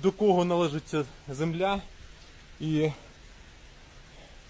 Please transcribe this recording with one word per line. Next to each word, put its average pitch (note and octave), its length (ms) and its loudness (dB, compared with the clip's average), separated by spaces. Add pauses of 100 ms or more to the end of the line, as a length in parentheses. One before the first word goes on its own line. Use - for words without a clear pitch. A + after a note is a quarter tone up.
до F#3+ 100 4
кого F#3+ 320 4
належить E3+ 440 0
ця D3+ 160 0 (240)
земля E3+ 540 -2 (800)
і D#3 280 2 (1600)